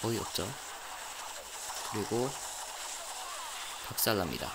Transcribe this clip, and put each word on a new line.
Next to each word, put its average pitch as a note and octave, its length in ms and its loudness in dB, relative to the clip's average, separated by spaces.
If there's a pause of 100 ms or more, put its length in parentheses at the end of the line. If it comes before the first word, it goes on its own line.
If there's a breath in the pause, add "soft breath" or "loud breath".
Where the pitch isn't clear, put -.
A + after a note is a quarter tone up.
어이없죠? G#2 440 2 (1400)
그리고 A2+ 380 4 (1600)
박살납니다. F2 680 4